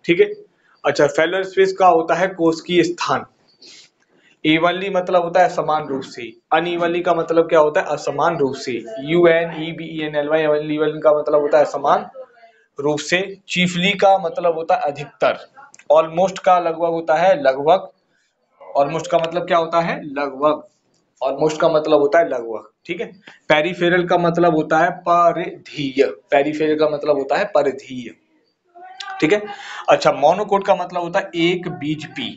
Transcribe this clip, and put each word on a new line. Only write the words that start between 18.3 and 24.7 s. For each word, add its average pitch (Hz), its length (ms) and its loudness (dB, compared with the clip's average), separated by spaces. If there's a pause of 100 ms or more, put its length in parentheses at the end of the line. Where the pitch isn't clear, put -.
almost 147 460 -2
का 170 120 2
मतलब 165 280 -4
क्या 170 120 2
होता 165 220 0
है? 208 240 -4
लगभग, 143 580 -2 (600)
almost 147 380 -2
का 170 100 4
मतलब 156 300 2
होता 143 180 4
है 165 100 2
लगभग, 117 420 -8 (160)
ठीक 175 140 -8
है। 208 60 -6 (420)
पेरिफेरल 175 580 0
का 180 120 0
मतलब 170 360 2
होता 156 240 0